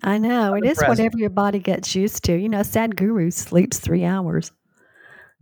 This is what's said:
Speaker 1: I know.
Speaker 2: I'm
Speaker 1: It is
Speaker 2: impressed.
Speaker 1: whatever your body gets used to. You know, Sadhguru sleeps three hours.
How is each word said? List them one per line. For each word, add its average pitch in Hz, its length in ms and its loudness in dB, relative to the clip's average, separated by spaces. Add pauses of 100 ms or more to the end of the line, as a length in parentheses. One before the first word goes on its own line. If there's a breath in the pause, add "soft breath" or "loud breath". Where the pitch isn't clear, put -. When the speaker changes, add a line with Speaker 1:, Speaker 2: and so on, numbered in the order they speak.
Speaker 1:
I 202 160 0
know. 220 380 2
Speaker 2:
I'm 208 80 0
Speaker 1:
It 240 40 2
is 302 100 0
Speaker 2:
impressed. - 120 4
Speaker 1:
whatever 226 280 2
your 208 120 0
body 202 300 0
gets - 340 -2
used 196 300 -2
to. 175 140 2
You 196 100 -2
know, 208 140 0
Sadhguru 202 720 0
sleeps - 460 0
three 170 260 0
hours. 170 480 -2 (880 soft breath)